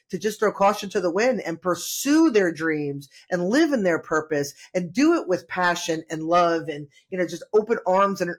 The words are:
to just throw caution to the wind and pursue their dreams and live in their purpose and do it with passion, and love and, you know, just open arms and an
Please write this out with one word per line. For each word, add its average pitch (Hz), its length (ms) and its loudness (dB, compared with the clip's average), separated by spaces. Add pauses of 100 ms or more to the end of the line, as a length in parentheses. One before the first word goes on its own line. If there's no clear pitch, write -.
to 185 80 -6
just 190 220 -6
throw 208 120 2
caution 202 380 0
to 202 120 -2
the 180 100 0
wind 214 300 0
and 165 200 -8
pursue 277 680 0
their 196 200 2
dreams 147 580 -4 (220)
and 175 180 -2
live 294 220 4
in 240 120 0
their 170 160 2
purpose 151 540 -4 (200)
and 147 200 -4
do 311 260 4
it - 80 -6
with 175 200 -2
passion, 170 500 -2 (100)
and 160 140 -6
love 165 460 2
and, 147 180 -10 (220)
you 190 80 -6
know, 180 100 0
just 170 160 -12 (100)
open 214 320 2
arms 190 360 2
and 175 80 -2
an 170 80 -10